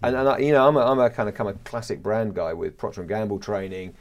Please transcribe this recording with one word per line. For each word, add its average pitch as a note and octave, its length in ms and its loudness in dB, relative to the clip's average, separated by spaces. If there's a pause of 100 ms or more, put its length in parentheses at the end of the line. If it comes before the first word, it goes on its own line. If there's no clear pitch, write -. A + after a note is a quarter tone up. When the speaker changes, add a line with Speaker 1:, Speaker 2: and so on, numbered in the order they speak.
Speaker 1:
And, B2 80 0
Speaker 2:
Yeah. C3 80 0
Speaker 1:
and C3+ 80 2
I, C3+ 100 4
you C#3+ 140 2
know, C3+ 160 8
I'm D3+ 80 6
a, C#3 40 4
I'm B2+ 200 4
a A#2+ 100 4
kind A#2 180 -4
of, G#2 60 -4
kind G#2 160 -4
of G2 140 -10
classic A2+ 360 -8
brand G#2+ 340 -2
guy E2 180 -4
with E2 260 -6
Procter - 220 -8
and F2 80 -10
Gamble G2+ 320 -4
training, F#2+ 600 -6